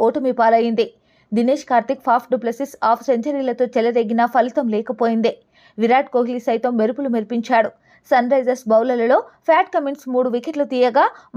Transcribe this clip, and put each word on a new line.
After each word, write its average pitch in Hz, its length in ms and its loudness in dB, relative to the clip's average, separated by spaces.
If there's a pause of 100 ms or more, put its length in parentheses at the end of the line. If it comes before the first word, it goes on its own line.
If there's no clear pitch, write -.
ఓటమి 262 340 0
పాలైంది. 226 480 2 (440)
దినేష్ 240 400 0
కార్తిక్, 233 340 -2
ఫాఫ్ 254 260 0
డు 254 100 0
ప్లెసిస్ 240 420 -6
హాఫ్ 226 260 0
సెంచరీలతో 254 540 -2 (120)
చెలరేగినా 233 580 0
ఫలితం 254 400 0
లేకపోయింది. 226 580 -2 (460)
విరాట్ 254 380 0
కోహ్లీ 247 320 -2
సైతం 240 320 -2
మెరుపులు 254 360 -2
మెరిపించాడు. 226 540 -2 (400)
సన్ 247 240 2
రైజర్స్ 254 380 -2
బౌలర్లలో 240 460 2 (300)
ఫ్యాట్ 349 260 2
కమిన్స్ 277 420 -6
మూడు 254 200 0
వికెట్లు 285 380 -4
తీయగా, 247 320 2 (300)